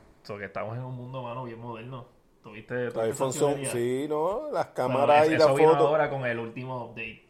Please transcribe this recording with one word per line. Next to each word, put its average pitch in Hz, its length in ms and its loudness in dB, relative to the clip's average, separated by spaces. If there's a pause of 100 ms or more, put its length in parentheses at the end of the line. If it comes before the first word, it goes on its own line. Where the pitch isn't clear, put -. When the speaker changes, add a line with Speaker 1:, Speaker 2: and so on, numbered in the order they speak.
(220)
Speaker 1:
O - 40 -20
sea, 104 120 -12
que 104 80 -10
estamos 101 300 -8
en 127 80 -10
un 127 100 -10
mundo, 127 280 -12
mano, 123 220 -10
bien 113 140 -12
moderno. 117 480 -14 (360)
¿Tuviste, 107 320 -14
Speaker 2:
Los 123 200 -4
Speaker 1:
tuviste 113 160 0
esa 135 140 -2
Speaker 2:
iPhones 131 120 -2
son, 143 160 2
Speaker 1:
chulería? 139 180 -4
Speaker 2:
sí, 123 380 -2
¿no? 185 440 -2
Las 165 140 -2
Speaker 1:
Bueno, - 80 -20
Speaker 2:
cámaras 143 520 4
Speaker 1:
es-, 160 60 4
Speaker 2:
y - 40 2
Speaker 1:
eso 156 120 8
Speaker 2:
las 139 80 4
Speaker 1:
vino 156 140 8
Speaker 2:
fotos. 160 160 6
Speaker 1:
ahora 147 240 2
con 135 160 -6
el 117 120 -2
último 123 480 -8
update. 110 440 -14